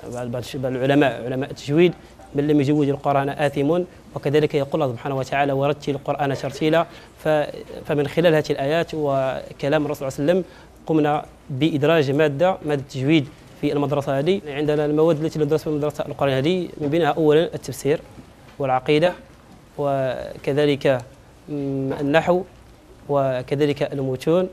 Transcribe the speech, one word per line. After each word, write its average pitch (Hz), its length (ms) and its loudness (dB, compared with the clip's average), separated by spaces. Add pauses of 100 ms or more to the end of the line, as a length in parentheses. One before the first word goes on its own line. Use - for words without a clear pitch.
(120)
بعض، 123 140 -6
بعض 120 160 -6
الش-، - 140 -12
بعض 131 160 -2
العلماء، 131 520 2
علماء 131 260 -6
التجويد: 165 420 2 (420)
"من 143 140 0
لم 147 120 4
يجود 143 280 2
القرآن 139 400 0
آثم"، 143 540 0 (320)
وكذلك 151 400 0
يقول 147 280 0
الله 127 120 -2
سبحانه 139 220 -6
وتعالى: 139 360 0
"ورتل 143 400 -2
القرآن 139 420 -2
ترتيلا". 156 520 0 (320)
ف-، - 100 -4 (580)
فمن 147 200 0
خلال 165 280 2
هذه 151 160 0
الآيات 151 440 -2
وكلام 139 880 -2
الرسول 143 280 -4
صلى - 60 -10
الله 151 140 2
عليه 185 80 4
وسلم 170 40 -6 (420)
قمنا 151 380 2 (260)
بإدراج 147 600 2
مادة، 151 560 2
مادة 143 160 -2
التجويد 139 460 0 (320)
في 147 120 -2
المدرسة 143 460 0
هذه. 185 280 0
عندنا 147 380 0
المواد 156 400 2
التي 156 140 -4
ندرس 151 220 0
في - 60 -10
المدرسة 147 400 -4
القرآنية 135 320 0
هذه 175 300 0 (120)
من 147 80 -2
بينها 156 200 2
أولا 151 460 4
التفسير 139 460 -4 (580)
والعقيدة، 151 540 2 (680)
وكذلك، 139 1200 0 (460)
مم، 139 520 -4
النحو، 165 420 2 (680)
وكذلك 139 840 0
المتون 139 600 0